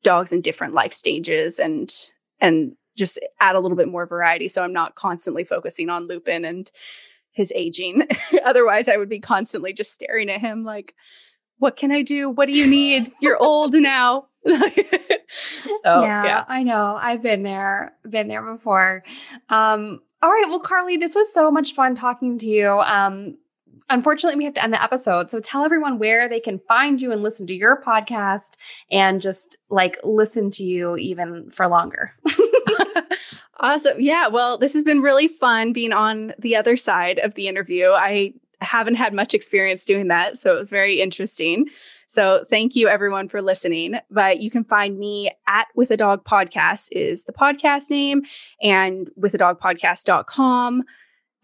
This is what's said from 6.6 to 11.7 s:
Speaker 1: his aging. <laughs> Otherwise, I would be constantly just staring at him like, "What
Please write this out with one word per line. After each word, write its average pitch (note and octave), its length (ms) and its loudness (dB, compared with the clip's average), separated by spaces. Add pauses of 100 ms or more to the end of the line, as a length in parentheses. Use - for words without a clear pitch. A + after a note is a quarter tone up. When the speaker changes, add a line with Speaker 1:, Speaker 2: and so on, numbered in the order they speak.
Speaker 1:
his G3 240 -4
aging. F3+ 520 -2 (180)
<laughs> - 200 0
Otherwise, A#3 440 4
I G#3 80 4
would G3+ 120 -4
be G#3+ 120 -8
constantly G3 520 -4
just G#3 200 -10
staring A3 360 -6
at G3+ 120 -6
him A3+ 240 -8
like, G#3 280 -14 (640)
"What C4 200 0